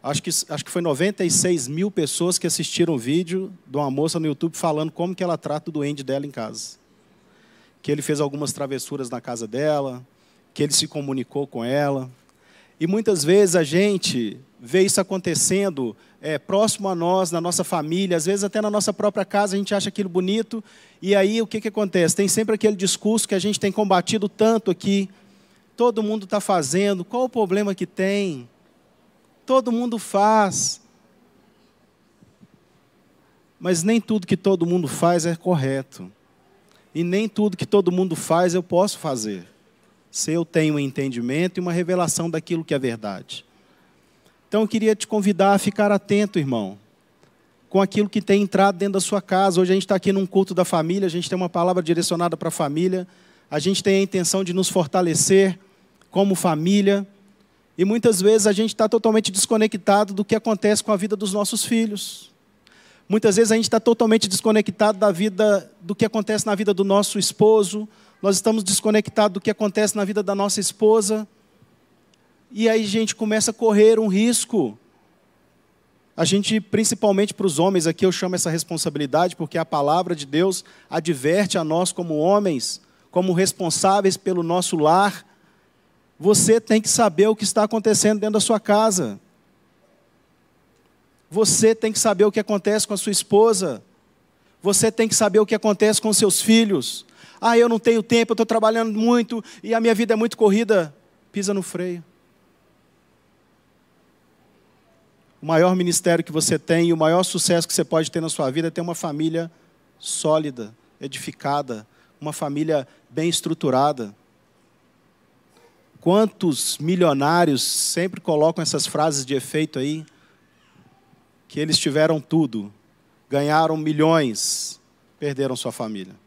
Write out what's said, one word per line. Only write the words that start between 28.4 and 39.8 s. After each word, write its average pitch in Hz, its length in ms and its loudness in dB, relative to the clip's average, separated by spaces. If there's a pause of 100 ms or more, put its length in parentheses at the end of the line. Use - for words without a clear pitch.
Todo 262 260 2
mundo 233 260 -2
faz." 208 840 0 (2750)
Mas 170 240 -2
nem 220 200 2
tudo 214 260 -4
que 185 100 2
todo 180 280 2
mundo 175 240 0
faz 170 360 0
é 170 120 -2
correto. 135 760 -4 (840)
E 156 80 -4
nem 190 280 -2
tudo 208 260 0
que 151 100 -6
todo 190 260 4
mundo 180 240 0
faz 170 380 2
eu 180 80 0
posso 180 380 0
fazer, 107 480 -6 (640)